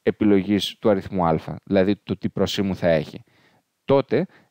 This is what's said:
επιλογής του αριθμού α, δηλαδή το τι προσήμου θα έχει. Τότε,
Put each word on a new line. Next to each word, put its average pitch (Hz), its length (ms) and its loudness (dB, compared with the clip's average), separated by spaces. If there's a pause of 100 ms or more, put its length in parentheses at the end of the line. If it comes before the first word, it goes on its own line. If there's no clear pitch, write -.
επιλογής 101 760 0
του 113 100 0
αριθμού 95 360 0
α, 80 100 2 (280)
δηλαδή 98 320 2
το - 220 -8
τι 104 120 -6
προσήμου 98 460 -2
θα 90 120 -2
έχει. 80 360 -2 (600)
Τότε, 139 400 0 (260)